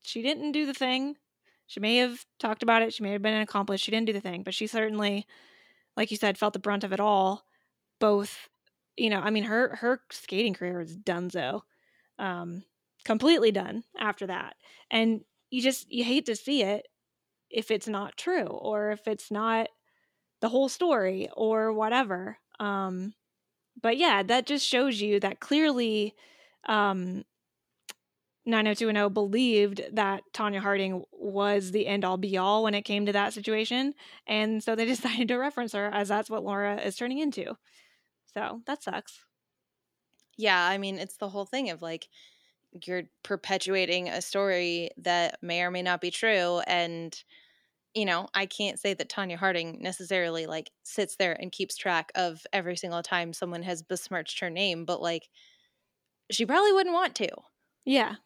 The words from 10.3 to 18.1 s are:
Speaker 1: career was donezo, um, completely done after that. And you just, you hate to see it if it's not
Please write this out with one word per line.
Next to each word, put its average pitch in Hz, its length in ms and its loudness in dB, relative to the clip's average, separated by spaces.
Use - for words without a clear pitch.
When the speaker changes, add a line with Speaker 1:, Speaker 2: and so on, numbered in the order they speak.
Speaker 1:
career 180 240 -4
was 165 180 -8
donezo, 175 640 -4
um, 175 460 -6
completely 240 460 4
done 196 340 -4
after 208 280 -4
that. - 300 -8
And 226 340 2
you 254 120 -2
just, 254 280 0
you 240 140 -2
hate 254 220 2
to 220 100 -2
see 269 260 0
it 208 240 0
if 220 200 -2
it's 214 180 0
not 202 280 -6